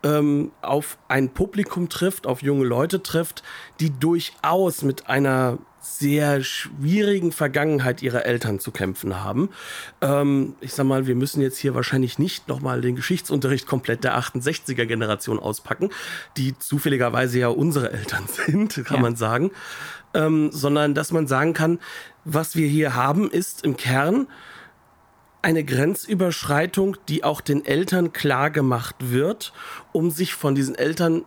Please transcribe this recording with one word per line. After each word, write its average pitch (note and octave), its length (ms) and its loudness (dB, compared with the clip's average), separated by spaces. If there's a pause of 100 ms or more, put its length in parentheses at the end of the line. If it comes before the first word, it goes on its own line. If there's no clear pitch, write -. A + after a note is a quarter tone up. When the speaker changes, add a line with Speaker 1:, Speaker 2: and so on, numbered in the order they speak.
Speaker 1:
ähm, D3 480 2 (100)
auf - 360 -2 (120)
ein C3 240 2
Publikum F#3+ 560 -2
trifft, - 360 -2
auf B2+ 160 -2
junge C#3 240 2
Leute D#3 380 0
trifft, - 400 -4 (380)
die D#3+ 80 2
durchaus E3 920 0
mit C3+ 280 -2
einer C3 480 2 (300)
sehr C#3+ 540 2
schwierigen E3+ 880 0
Vergangenheit C#3 720 0
ihrer B2 240 0
Eltern A2+ 340 0
zu - 120 -8
kämpfen F#2 520 -4
haben. A#2+ 260 0 (520)
Ähm, C#3 580 2
ich C3 140 -12
sag C#3 140 0
mal, C3+ 180 2
wir B2+ 80 0
müssen C#3 280 0
jetzt C3 180 -2
hier C3+ 160 -2
wahrscheinlich B2 420 0
nicht E3+ 300 -2
nochmal B2+ 340 -4
den B2 140 0
Geschichtsunterricht C3+ 720 -2
komplett B2 360 -2
der B2+ 140 2
achtundsechziger B2 680 -2
Generation A2 500 -2
auspacken, - 540 -4 (460)
die C3+ 200 -2
zufälligerweise B2 800 0
ja B2 120 2
unsere C#3 420 0
Eltern - 360 -6
<laughs> - 200 -4
sind, G3+ 380 0
kann E3 120 -2
Speaker 2:
Ja. C3 60 4
Speaker 1:
man A#2 120 0
sagen. A#2 360 0 (640)
Ähm, D#3 360 4
sondern C#3+ 440 2
dass D3+ 160 -2
man D#3+ 160 0
sagen C#3 260 2
kann, D#3+ 240 2 (460)
was D#3 320 -2
wir D#3 120 4
hier C#3+ 280 2
haben, C#3+ 340 2
ist - 340 -2
im C#3 140 0
Kern D3+ 480 2 (1160)
eine D#3+ 200 2
Grenzüberschreitung, F3 1300 0 (100)
die D3 160 -2
auch D3 180 0
den C#3+ 240 0
Eltern F3 480 2
klar C#3 360 2
gemacht C3 500 0
wird, C3 540 -2 (380)
um E3 180 2
sich E3+ 240 -2
von C#3 220 0
diesen C3+ 200 0
Eltern E3 520 2